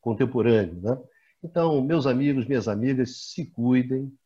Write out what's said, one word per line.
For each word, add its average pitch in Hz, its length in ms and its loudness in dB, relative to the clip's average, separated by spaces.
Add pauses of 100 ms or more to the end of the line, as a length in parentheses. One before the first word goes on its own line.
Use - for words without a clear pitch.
Contemporâneo, 110 800 2
né? 117 180 -2 (440)
Então, 165 400 0
meus 143 240 0
amigos, 135 400 0
minhas 113 220 -2
amigas, 123 640 -2
se 160 140 -8
cuidem, 127 680 0 (140)